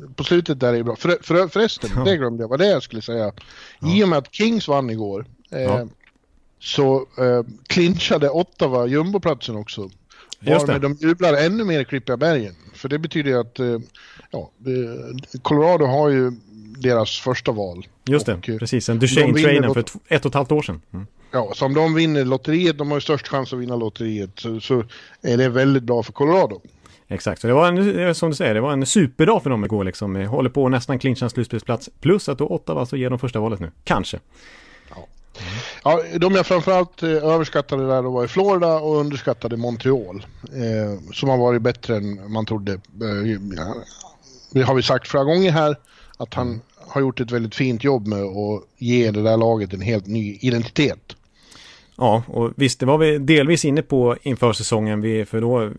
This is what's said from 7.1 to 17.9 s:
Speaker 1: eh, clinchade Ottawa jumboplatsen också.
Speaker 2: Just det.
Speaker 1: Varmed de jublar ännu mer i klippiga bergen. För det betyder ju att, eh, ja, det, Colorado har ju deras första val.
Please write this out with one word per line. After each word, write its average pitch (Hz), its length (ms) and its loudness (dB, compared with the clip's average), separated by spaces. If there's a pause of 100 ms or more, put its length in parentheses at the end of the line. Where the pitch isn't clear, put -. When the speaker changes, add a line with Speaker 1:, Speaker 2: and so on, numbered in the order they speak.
Speaker 1:
eh, 123 240 2 (240)
clinchade 170 640 2
Ottawa 135 560 0
jumboplatsen 156 680 -2
också. 104 340 -10 (500)
Speaker 2:
Just 147 260 2
det. 143 60 2
Speaker 1:
Varmed 143 80 0 (200)
de 156 80 0
jublar 170 260 4
ännu 175 300 2
mer 165 160 0
i 127 40 -2
klippiga 127 320 -4
bergen. 123 380 0 (200)
För - 140 -10
det 147 100 -2
betyder 156 320 -2
ju 123 100 2
att, 117 200 -8
eh, 120 180 -2 (520)
ja, 98 280 -12
det, 127 840 -8
Colorado 156 420 4
har 143 240 2
ju 131 220 2 (480)
deras 120 420 2
första 127 320 -2
val. 95 340 -6 (180)